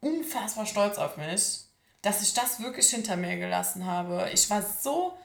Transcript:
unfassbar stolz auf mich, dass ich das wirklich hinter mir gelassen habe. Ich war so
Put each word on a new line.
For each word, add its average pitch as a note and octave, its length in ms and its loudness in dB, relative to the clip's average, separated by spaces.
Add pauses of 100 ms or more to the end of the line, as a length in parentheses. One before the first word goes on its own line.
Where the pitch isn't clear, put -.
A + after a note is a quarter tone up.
unfassbar B3 640 -2
stolz G#3 320 2
auf D3+ 180 -2
mich, D#3+ 440 -2 (420)
dass G#3 180 2
ich G3+ 140 0
das - 260 0
wirklich B3 300 4
hinter G#3+ 260 0
mir F3 220 0
gelassen F3+ 480 -2
habe. F3 480 0
Ich - 160 4
war G#3 120 4
so E4+ 640 -2